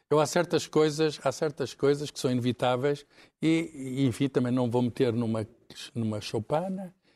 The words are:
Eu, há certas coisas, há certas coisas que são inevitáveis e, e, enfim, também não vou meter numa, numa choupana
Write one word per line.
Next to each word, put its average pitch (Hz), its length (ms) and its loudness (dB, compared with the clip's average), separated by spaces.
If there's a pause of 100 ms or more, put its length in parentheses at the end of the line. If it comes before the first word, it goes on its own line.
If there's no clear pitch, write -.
Eu, 147 100 4
há 151 60 6
certas 170 400 0
coisas, 156 580 2
há 135 80 2
certas 143 440 -4
coisas 143 340 0
que - 100 -14
são 131 120 0
inevitáveis 127 760 0 (340)
e, 165 320 0 (280)
e, 139 80 4
enfim, 135 200 0
também 127 240 0
não 127 160 2
vou 120 140 2
meter 123 320 0
numa, 110 340 -2 (460)
numa 110 260 -4
choupana 175 720 -4 (240)